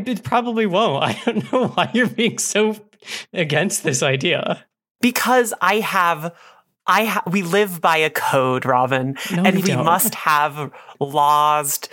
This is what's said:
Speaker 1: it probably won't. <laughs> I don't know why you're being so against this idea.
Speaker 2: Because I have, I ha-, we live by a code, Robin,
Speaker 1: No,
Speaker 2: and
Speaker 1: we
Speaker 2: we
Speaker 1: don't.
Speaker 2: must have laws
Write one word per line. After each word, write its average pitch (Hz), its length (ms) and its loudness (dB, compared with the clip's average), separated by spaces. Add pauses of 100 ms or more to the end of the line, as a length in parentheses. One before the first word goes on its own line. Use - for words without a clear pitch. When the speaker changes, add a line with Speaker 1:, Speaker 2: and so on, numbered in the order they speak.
Speaker 1:
it 247 180 -4
probably 233 420 0
won't. 185 380 0
<laughs> - 60 0
I 208 140 -4
don't - 280 -2
know 254 160 0
why - 260 -2
you're 240 140 2
being 233 300 -2
so 214 380 0 (560)
against 165 500 -2
this 139 200 -2
idea. 139 600 -2 (360)
Speaker 2:
Because 240 600 2
I 190 200 2
have, 170 540 -2 (520)
I 202 200 2
ha-, 202 200 -2
we 190 160 0
live 180 380 0
by 165 180 4
a 156 120 2
code, 127 560 0
Robin, 131 500 2 (160)
Speaker 1:
No, 175 120 0
Speaker 2:
and 190 120 4
Speaker 1:
we 190 60 0
Speaker 2:
we 190 60 0
Speaker 1:
don't. 131 160 0
Speaker 2:
must 175 320 2
have 147 560 0 (260)
laws 147 800 2 (140)